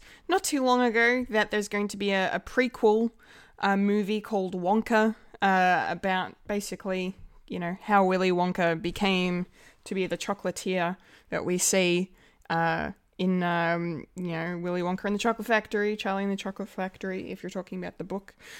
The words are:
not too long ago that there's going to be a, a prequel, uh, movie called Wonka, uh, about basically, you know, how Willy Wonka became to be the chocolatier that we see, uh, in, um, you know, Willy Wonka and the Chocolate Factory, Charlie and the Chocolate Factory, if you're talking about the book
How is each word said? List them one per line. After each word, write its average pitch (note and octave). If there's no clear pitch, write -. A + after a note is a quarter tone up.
not F#4
too C#4
long B3
ago A#3+
that G#3+
there's G#3
going G#3
to G3+
be G3
a, F#3+
a F#3
prequel, A#3
uh, G3
movie G3+
called F#3+
Wonka, A3
uh, F3+
about F#3
basically, F#3+
you F3+
know, F3
how G3
Willy F#3
Wonka F3
became F3+
to G3
be F#3+
the F3
chocolatier F#3
that E3
we F3+
see, F3+
uh, E3
in, F#3
um, E3+
you F3+
know, E3+
Willy F3+
Wonka F3+
and G3+
the G3+
Chocolate A3+
Factory, G#3+
Charlie G3
and G3
the G3
Chocolate G3
Factory, F#3+
if F#3+
you're F3+
talking F#3
about F3
the F3
book F#3+